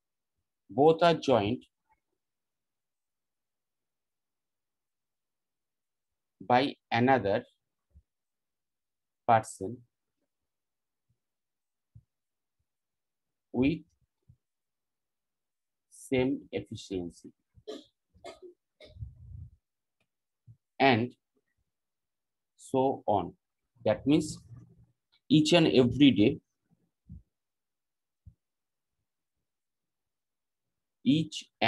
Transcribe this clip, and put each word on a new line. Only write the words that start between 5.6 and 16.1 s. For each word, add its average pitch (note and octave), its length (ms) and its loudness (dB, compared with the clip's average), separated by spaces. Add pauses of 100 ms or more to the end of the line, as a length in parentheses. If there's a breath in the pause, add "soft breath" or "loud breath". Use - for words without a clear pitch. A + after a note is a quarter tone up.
by B2 120 4 (380)
another A#2+ 380 2 (1900)
person A2+ 420 0 (4000)
with D#3 220 -2 (2250)
same C3 240 0 (260)